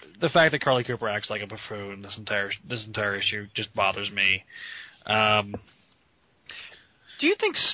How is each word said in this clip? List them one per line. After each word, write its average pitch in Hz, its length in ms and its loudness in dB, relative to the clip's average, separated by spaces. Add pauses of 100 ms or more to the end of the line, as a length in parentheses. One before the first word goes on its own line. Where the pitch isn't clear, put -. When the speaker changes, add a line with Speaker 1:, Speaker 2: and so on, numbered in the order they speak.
(200)
Speaker 1:
the 165 100 2
fact 160 200 6
that 151 120 -2
Carly 127 200 4
Cooper 117 260 -4
acts 104 220 -2
like 104 120 -4
a 104 40 -8
buffoon 101 560 -10
this 98 160 -10
entire, 101 320 -2 (180)
this 117 200 -4
entire 104 260 -2
issue 104 400 -2
just - 220 -6
bothers 101 340 0
me. 98 320 2 (640)
Um, 107 480 4 (1700)
Speaker 2:
Do 277 80 2
you 403 100 4
think 403 180 0 (180)